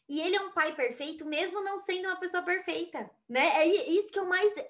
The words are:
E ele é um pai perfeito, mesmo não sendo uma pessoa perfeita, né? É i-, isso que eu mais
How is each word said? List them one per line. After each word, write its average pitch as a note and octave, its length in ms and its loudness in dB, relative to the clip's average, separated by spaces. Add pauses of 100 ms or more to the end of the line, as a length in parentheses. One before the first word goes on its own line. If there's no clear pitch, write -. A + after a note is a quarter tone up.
E D4 140 -2
ele F4+ 160 2
é G4 40 0
um F#4+ 100 -8
pai D#4 220 0
perfeito, D4 520 -4
mesmo F4 360 -2
não G4 160 -4
sendo F#4 300 -4
uma F#4 120 -2
pessoa F4+ 240 -2
perfeita, F4 680 -4 (180)
né? C4+ 340 4
É D#4 60 6
i-, F4 300 4
isso G4+ 140 0
que G4+ 80 -2
eu F#4+ 60 0
mais F#4 280 4 (160)